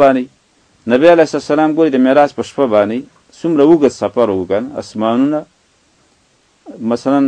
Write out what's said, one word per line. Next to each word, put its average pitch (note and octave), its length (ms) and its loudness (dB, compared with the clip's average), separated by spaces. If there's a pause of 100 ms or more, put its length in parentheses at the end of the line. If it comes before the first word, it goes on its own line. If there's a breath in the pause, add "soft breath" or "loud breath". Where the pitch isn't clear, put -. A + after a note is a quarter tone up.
باندې، C3 220 2 (680)
نبی C3+ 220 2
علیه E3 100 4
السلام D3+ 520 -2
ګوري D#3+ 160 2
د C3 140 0
معراج C#3+ 320 2
په A#2 100 -4
شپه C#3 260 -4
باندې G#2 240 0 (420)
څومره D#3+ 280 0
اوږد D3+ 240 4 (100)
سفر G#2+ 280 -2
و F#2+ 200 -4
کنه، A#2+ 280 -6
اسمانونه، A#2+ 640 -4 (1500)
مثلا C3 360 -2